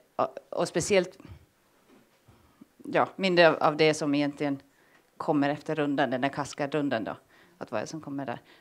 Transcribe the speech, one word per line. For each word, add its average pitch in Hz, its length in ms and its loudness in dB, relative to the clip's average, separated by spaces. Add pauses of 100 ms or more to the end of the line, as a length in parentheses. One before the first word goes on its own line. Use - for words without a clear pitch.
(160)
och, - 220 -2 (120)
och 170 180 -2
speciellt, 185 500 0 (1700)
ja, 135 320 2
mindre 175 320 6
av, 151 140 6
av 156 140 2
det 156 180 4
som 147 200 -2
egentligen 143 480 -2 (540)
kommer 143 340 0
efter 151 240 -6
rundan, 143 360 0
den 127 100 -2
där 139 80 0
kaskadrundan 139 760 -4
då. 78 120 -8 (420)
Att 117 140 -12
vad 104 160 -4
som 160 120 -10
kommer 139 260 -10
där. 117 120 -8 (220)